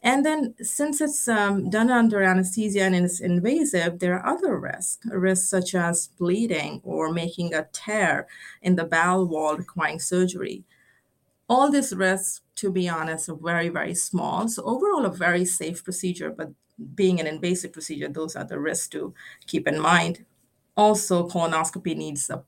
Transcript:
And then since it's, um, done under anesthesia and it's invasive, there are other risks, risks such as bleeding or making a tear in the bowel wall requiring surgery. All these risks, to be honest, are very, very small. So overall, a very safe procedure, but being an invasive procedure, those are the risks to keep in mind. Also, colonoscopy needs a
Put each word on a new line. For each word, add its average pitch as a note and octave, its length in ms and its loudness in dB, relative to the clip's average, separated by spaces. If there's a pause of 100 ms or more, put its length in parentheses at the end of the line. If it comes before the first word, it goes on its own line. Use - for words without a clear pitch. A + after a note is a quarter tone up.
And C4+ 220 4
then D4+ 360 0
since D4 400 -2
it's, D4 260 -2
um, G3+ 420 2
done A3 220 4
under A3+ 320 4
anesthesia F#3+ 600 2
and F#3+ 120 4
it's F3+ 240 2
invasive, F3+ 800 2
there F3+ 160 0
are F#3 120 -4
other E4+ 300 0
risks, - 540 -6
risks F#3 380 2
such F#3 260 0
as E3+ 340 0 (100)
bleeding F3 680 0
or D#3+ 260 -2
making E3+ 440 -4
a D#3 180 0
tear G3 560 -2 (340)
in F#3 140 4
the E3+ 80 0
bowel F3 420 2
wall D#3 300 0
requiring E3 420 -4
surgery. F#3 640 -2 (840)
All C4+ 220 6
these C#4 260 2
risks, F#3+ 460 0 (140)
to G3+ 140 -2
be F3+ 180 0
honest, D#3+ 420 -4
are D#3+ 40 -8
very, E3+ 340 -2
very E3 260 -4
small. E3+ 540 -2
So A3+ 160 -6
overall, C#4+ 420 2
a F#3 40 0
very F3 360 0
safe E3+ 360 -4
procedure, F3 480 -6
but D#3+ 200 -10 (440)
being F#3 240 4
an D#3 80 -2
invasive F3 460 -2
procedure, D3+ 360 -8
those D#3 280 -8
are C#3 80 -8
the D3 160 -8
risks D#3 280 -4
to D3+ 240 -8 (340)
keep - 200 -2
in D3+ 140 0
mind. E3+ 440 2 (520)
Also, G3+ 500 4
colonoscopy E3 680 -2
needs D#3 340 -6
a - 180 -8